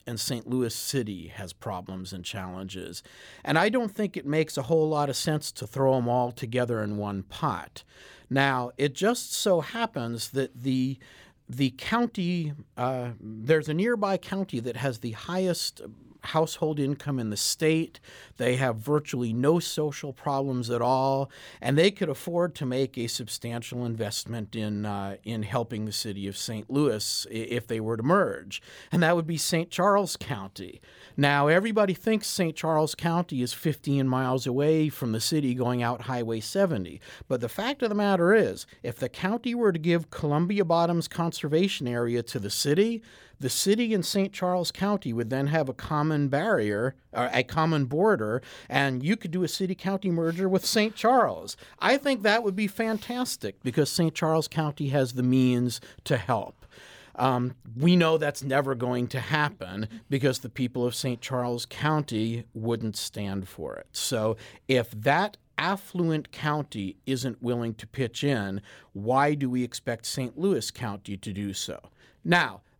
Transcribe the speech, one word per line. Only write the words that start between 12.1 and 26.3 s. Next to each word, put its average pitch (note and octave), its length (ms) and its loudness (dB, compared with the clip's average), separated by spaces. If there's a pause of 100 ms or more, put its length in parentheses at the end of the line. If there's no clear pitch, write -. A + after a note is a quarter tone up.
uh, B2 340 -2 (100)
there's A#2+ 480 0
a F#3 60 0
nearby G3+ 420 2
county F#3 420 -4
that A#2 200 -4
has B2 200 -2
the A#2 140 -8
highest F3+ 680 -2 (400)
household D#3 580 0
income C#3 400 -2
in A2 100 -2
the G2+ 60 -4
state. - 640 0 (360)
They B2 200 2
have B2 220 0
virtually B2+ 540 0
no C#3+ 280 4
social D3+ 520 -4
problems C3+ 580 -2
at A#2+ 120 0
all, C3+ 480 2 (300)
and C#3 180 2
they F#3+ 140 6
could F3+ 160 -2
afford F3 480 2
to D3 100 -4
make B2+ 320 0
a A#2+ 80 -2
substantial A#2 800 -6
investment A2 720 -6
in, G#2+ 280 -2
uh, G2+ 380 -6
in A2 220 -4
helping A2 400 -4
the G#2+ 80 -6
city G2+ 340 -6
of G2 100 -6